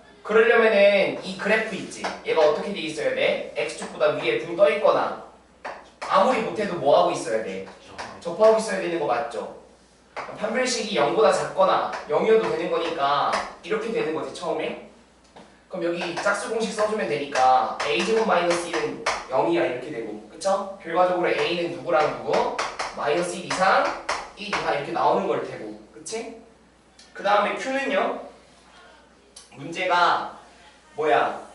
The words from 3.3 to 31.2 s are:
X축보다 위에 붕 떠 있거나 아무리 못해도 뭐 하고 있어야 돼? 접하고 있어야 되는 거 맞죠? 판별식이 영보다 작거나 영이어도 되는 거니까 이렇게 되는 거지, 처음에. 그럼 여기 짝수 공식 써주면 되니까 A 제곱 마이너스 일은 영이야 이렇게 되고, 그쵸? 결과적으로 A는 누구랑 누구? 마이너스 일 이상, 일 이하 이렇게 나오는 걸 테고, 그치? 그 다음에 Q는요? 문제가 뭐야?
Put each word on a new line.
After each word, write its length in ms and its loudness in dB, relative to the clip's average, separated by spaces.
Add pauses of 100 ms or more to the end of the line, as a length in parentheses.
X축보다 600 -2
위에 240 -2
붕 160 -8
떠 160 6
있거나 520 0 (840)
아무리 340 4
못해도 340 -4
뭐 240 6
하고 120 4
있어야 320 -2
돼? 220 -8 (540)
접하고 380 4
있어야 220 -4
되는 180 -2
거 80 -2
맞죠? 500 -4 (840)
판별식이 580 -2
영보다 360 4
작거나 600 2 (160)
영이어도 420 4
되는 200 -4
거니까 600 0 (320)
이렇게 300 -4
되는 220 -2
거지, 200 -6
처음에. 540 -6 (800)
그럼 160 -6
여기 320 -4
짝수 340 -2
공식 220 -2
써주면 360 -2
되니까 760 2
A 200 0
제곱 220 2
마이너스 420 2
일은 360 -4 (260)
영이야 340 2
이렇게 260 -6
되고, 400 -10
그쵸? 520 -2
결과적으로 460 2
A는 480 0
누구랑 480 0
누구? 320 0 (400)
마이너스 400 -2
일 100 -10
이상, 380 2 (520)
일 120 -12
이하 260 -2
이렇게 180 -6
나오는 360 2
걸 180 -2
테고, 340 -12 (120)
그치? 440 -10 (760)
그 100 -12
다음에 340 2
Q는요? 680 -2 (1300)
문제가 840 0 (560)
뭐야? 480 0 (120)